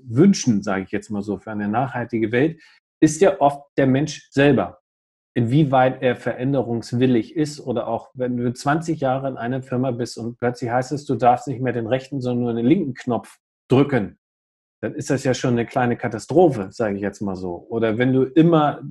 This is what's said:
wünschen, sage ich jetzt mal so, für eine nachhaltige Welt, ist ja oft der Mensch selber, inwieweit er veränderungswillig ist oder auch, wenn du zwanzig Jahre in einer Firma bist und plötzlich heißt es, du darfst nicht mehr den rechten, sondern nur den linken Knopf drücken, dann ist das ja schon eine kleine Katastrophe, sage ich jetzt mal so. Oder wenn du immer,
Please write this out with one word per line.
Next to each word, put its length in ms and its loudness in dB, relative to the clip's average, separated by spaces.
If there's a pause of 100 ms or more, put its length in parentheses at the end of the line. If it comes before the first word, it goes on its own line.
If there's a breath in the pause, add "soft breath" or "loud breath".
wünschen, 580 2
sage 220 -2
ich 60 -14
jetzt 180 -6
mal 120 -6
so, 160 -4
für 140 -12
eine 160 -6
nachhaltige 640 -2
Welt, 300 0 (400 soft breath)
ist 180 4
ja 220 4
oft 200 2 (160)
der 100 4
Mensch 440 -2
selber, 480 2 (580)
inwieweit 640 2
er 140 2
veränderungswillig 1200 -2
ist 240 -4
oder 280 -6
auch, 260 -6
wenn 240 -4
du 160 -2
zwanzig 480 -2
Jahre 260 -2
in 80 -6
einer 260 -6
Firma 300 -4
bist 260 -8
und 220 -10
plötzlich 320 -4
heißt 220 -2
es, 120 -8
du 100 -2
darfst 320 2
nicht 140 -6
mehr 120 -2
den 140 -4
rechten, 340 -4
sondern 240 -2
nur 80 -4
den 120 -2
linken 280 2
Knopf 440 -6 (320)
drücken, 480 2 (640)
dann 140 -6
ist 140 -10
das 160 0
ja 80 2
schon 180 0
eine 140 0
kleine 320 0
Katastrophe, 720 0
sage 240 -2
ich 60 -6
jetzt 200 -6
mal 140 -4
so. 340 -8
Oder 280 0
wenn 160 2
du 100 4
immer, 680 2